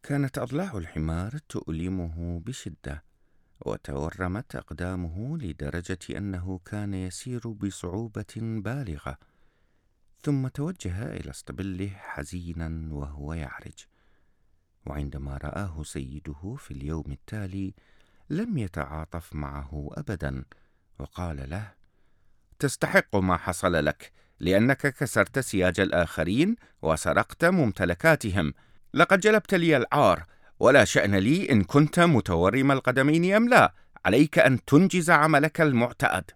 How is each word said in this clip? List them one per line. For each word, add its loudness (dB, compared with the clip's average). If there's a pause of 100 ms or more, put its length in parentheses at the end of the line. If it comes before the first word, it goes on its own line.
كانت -2
أضلاع -6
الحمار -6 (120)
تؤلمه -6
بشدة، -12 (640)
وتورمت -6
أقدامه -8
لدرجة -8
أنه -6
كان -8
يسير -8
بصعوبة -8
بالغة، -6 (1040)
ثم -2
توجه -8
إلى -10
اسطبله -8
حزيناً -8
وهو -8
يعرج. -12 (1000)
وعندما -8
رآه -8
سيده -10
في -18
اليوم -6
التالي -8 (560)
لم -4
يتعاطف -6
معه -8
أبداً، -6 (540)
وقال -8
له: -10 (840)
"تستحق 0
ما 2
حصل 0
لك، -4 (260)
لأنك 4
كسرت 0
سياج 2
الآخرين 2 (260)
وسرقت 0
ممتلكاتهم. 2 (400)
لقد 4
جلبت 2
لي 4
العار، 4 (340)
ولا 8
شأن 2
لي 2
إن 6
كنت 4
متورم 4
القدمين 2
أم 4
لا، 6 (320)
عليك 6
أن 4
تنجز 6
عملك 4
المعتاد." 2